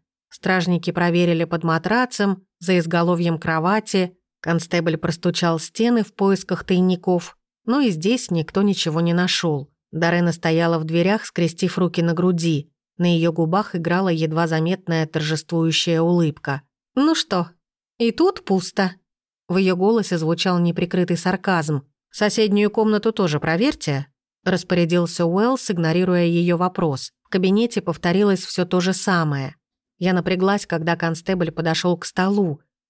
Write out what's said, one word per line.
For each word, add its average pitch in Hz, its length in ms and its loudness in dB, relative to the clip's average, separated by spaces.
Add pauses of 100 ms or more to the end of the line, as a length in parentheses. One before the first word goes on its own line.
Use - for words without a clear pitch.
(300)
Стражники 180 600 0
проверили 175 540 2
под 165 180 -4
матрацем, 190 800 0 (160)
за 180 220 0
изголовьем 170 580 0
кровати. 180 800 0 (240)
Констебль 165 560 -2
простучал 165 640 -2
стены 233 420 0
в 202 120 -6
поисках 190 500 0
тайников, 180 720 0 (300)
но 254 140 0
и 254 100 2
здесь 190 420 -2
никто 165 300 -2
ничего 170 380 0
не 170 120 2
нашел. 170 580 -2 (220)
Дарена 170 400 0
стояла 165 480 0
в 160 40 -4
дверях, 170 400 0
скрестив 170 540 -2
руки 175 240 0
на 170 120 2
груди. 170 580 0 (240)
На 175 180 2
ее 165 160 2
губах 170 460 -2
играла 175 320 0
едва 160 400 0
заметная 165 580 -2
торжествующая 160 920 -2
улыбка. 165 640 0 (380)
«Ну 311 140 4
что, 180 360 -4 (480)
и 233 120 2
тут 349 340 0
пусто?» 185 520 -2 (500)
В 175 100 -2
ее 185 200 2
голосе 196 420 0
звучал 170 400 0
неприкрытый 175 580 0
сарказм. 170 640 -2 (280)
«Соседнюю 208 640 2
комнату 214 400 2
тоже 170 260 0
проверьте», 160 680 -2 (380)
распорядился 175 800 0
Уэллс, 214 460 0
игнорируя 175 540 2
ее 170 320 2
вопрос. 175 560 -2 (100)
В - 60 -20
кабинете 196 540 0
повторилось 185 640 0
все - 200 -2
то 180 160 0
же 185 140 0
самое. 151 600 -2 (440)
Я 180 140 0
напряглась, 185 540 0
когда 165 300 -2
констебль 170 560 -4
подошел 165 440 0
к 170 80 -12
столу. 185 560 0 (300)